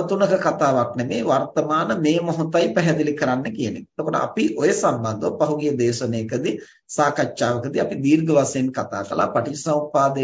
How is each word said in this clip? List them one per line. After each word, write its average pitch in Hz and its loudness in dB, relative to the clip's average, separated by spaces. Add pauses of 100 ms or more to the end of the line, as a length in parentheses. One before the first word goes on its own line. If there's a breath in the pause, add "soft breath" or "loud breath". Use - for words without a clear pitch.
තුනක 190 2
කතාවක් 135 2
නෙමේ. 143 -2
වර්තමාන 156 0 (120)
මේ 156 4
මොහොතයි 165 0
පැහැදිලි 151 2
කරන්න 127 0
කියන 110 -4
එක. - -12
එතකොට 156 -4
අපි 143 -2 (120)
ඔය 160 2
සම්බන්ධව 117 -2
පහුගිය 147 0
දේශනාවකදී, 120 -2 (320 loud breath)
සාකච්ඡාවකදී 135 0
අපි - -6
දීර්ඝ 156 2
වශයෙන් 131 2
කතා 101 -6
කළා. 92 0
පටිච්චසමුප්පාදය 139 0